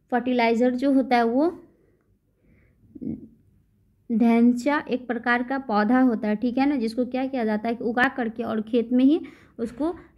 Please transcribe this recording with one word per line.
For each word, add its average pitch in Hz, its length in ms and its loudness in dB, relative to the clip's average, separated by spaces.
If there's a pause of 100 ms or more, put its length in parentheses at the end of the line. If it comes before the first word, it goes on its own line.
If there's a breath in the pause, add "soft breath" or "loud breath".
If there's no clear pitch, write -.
(120)
फर्टिलाइज़र 240 600 2
जो 269 200 0
होता 262 220 2
है 240 100 4
वो 262 240 2 (2500)
ढैंचा 240 800 2
एक 254 180 -6
प्रकार 240 360 -2
का 269 160 -6
पौधा 247 420 2
होता 220 260 2
है, 214 80 0
ठीक 240 220 -2
है 269 80 2
ना, 294 120 0
जिसको 226 300 -2
क्या 254 200 -4
किया 262 180 -4
जाता 214 240 -2
है 233 60 -2
कि - 80 -12
उगा 247 240 0 (100)
करके 226 260 -6
और 220 200 -4
खेत 226 300 -2
में 254 120 4
ही 320 160 4 (380 loud breath)
उसको 269 360 -6 (220 loud breath)